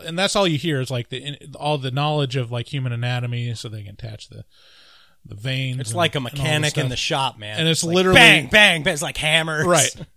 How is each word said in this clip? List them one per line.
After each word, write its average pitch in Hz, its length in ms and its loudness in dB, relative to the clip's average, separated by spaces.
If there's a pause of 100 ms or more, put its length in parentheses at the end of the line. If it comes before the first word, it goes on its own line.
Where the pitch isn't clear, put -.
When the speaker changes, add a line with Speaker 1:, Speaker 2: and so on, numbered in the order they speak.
Speaker 1:
and 165 140 -6
that's 196 160 0
all 202 120 2
you 156 100 2
hear 147 240 -2
is, 131 100 -6
like, 120 180 -4
the, 131 140 -10
in, 143 140 -12 (180)
all 147 220 -2
the 131 140 -6
knowledge 143 440 0
of, 120 160 -4
like, 120 200 -6
human 131 200 -4
anatomy, 120 640 -4
so 110 140 -12
they 107 140 -12
can 101 100 -16
attach 104 360 -14
the, 107 160 -18 (800)
the 107 100 -16
veins 131 440 -6
Speaker 2:
It's 113 100 -8
Speaker 1:
and, 117 80 -6
Speaker 2:
like 165 160 0
a 151 60 -2
Speaker 1:
and 123 80 -6
all - 40 -10
this 143 80 -10
Speaker 2:
mechanic 151 380 0
in - 60 0
Speaker 1:
stuff. 131 60 -2
Speaker 2:
the 123 60 -4
shop, 135 440 -2
man. 107 200 -8
Speaker 1:
And 160 80 0
it's 165 120 2
Speaker 2:
It's - 40 -2
like, 170 120 0
Speaker 1:
literally 185 240 6
Speaker 2:
bang, 190 320 8
bang, 190 320 6
bang. 180 100 0
It's 143 80 -4
like 139 160 -6
hammers. 156 480 0
Speaker 1:
Right. 170 300 4 (220)